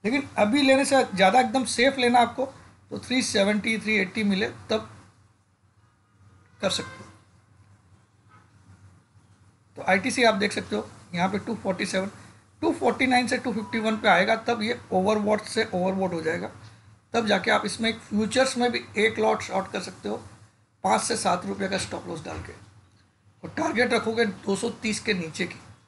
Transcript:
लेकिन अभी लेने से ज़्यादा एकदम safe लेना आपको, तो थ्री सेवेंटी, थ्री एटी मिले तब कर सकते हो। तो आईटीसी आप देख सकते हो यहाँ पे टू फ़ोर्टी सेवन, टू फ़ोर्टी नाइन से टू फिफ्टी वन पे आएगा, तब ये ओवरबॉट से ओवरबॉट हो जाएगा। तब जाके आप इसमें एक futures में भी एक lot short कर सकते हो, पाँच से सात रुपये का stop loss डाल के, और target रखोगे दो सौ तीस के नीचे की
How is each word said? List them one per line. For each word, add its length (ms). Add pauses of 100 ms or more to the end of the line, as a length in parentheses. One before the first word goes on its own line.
लेकिन 240 (100)
अभी 240
लेने 240
से 200
ज़्यादा 340
एकदम 260
safe 320
लेना 220
आपको, 260 (440)
तो 100
थ्री 240
सेवेंटी, 560
थ्री 180
एटी 260
मिले 240 (220)
तब 200 (1700)
कर 80
सकते 280
हो। 140 (2750)
तो 60
आईटीसी 400
आप 120
देख 160
सकते 240
हो 140 (240)
यहाँ 160
पे 100
टू 160
फ़ोर्टी 300
सेवन, 240 (520)
टू 120
फ़ोर्टी 340
नाइन 200
से 100
टू 160
फिफ्टी 260
वन 180
पे 100
आएगा, 300
तब 240
ये 180 (120)
ओवरबॉट 520
से 300
ओवरबॉट 400
हो 80
जाएगा। 280 (640)
तब 140
जाके 240
आप 140
इसमें 240
एक 100
futures 580
में 140
भी 120 (140)
एक 220
lot 220
short 300
कर 100
सकते 280
हो, 60 (680)
पाँच 180
से 160
सात 280
रुपये 220
का 100
stop 300
loss 180
डाल 160
के, 120 (880)
और 140
target 360
रखोगे 320
दो 300
सौ 140 (120)
तीस 180
के 140
नीचे 320
की 140 (280)